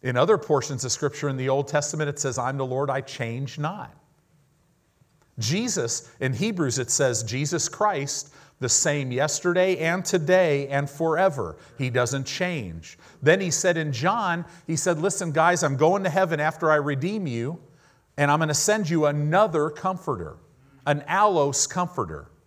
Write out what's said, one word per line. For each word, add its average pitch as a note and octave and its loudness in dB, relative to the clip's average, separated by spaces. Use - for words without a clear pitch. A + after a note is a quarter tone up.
In B2+ -2
other F3 6
portions C3 -2
of A#2+ -2
Scripture C#3+ -4
in C3+ -4
the C3 -2
Old C3+ 0
Testament, D3+ -2
it D3 -8
says, C3+ -4
"I'm C3 -4
the C3+ -4
Lord, C3 -4
I C3+ -4
change B2+ -8
not." E3 -8
Jesus, C#3+ -2
in C3 0
Hebrews, D3+ -2
it A#2+ -4
says, A#2+ 2
"Jesus C#3 -4
Christ, F3 -2
the B2+ -2
same C#3+ 0
yesterday F3 2
and E3 -2
today D#3 2
and C#3+ 0
forever." D#3 0
He B2+ -2
doesn't B2+ 0
change. A#2 -6
Then F3 6
he F3 -2
said F3 2
in D#3 -2
John, F3 0
he D#3+ -2
said, E3+ 0
"Listen, F3+ -2
guys, E3 4
I'm C#3 0
going F3+ 4
to F3+ 2
heaven E3 2
after D#3 2
I D#3 6
redeem D3+ -2
you, B2 -4
and C#3+ 2
I'm D3 4
gonna D#3 0
send G#3 0
you D#3 2
another D3+ 2
comforter, D3+ -6
an D3 0
allos E3 2
comforter." A2 -6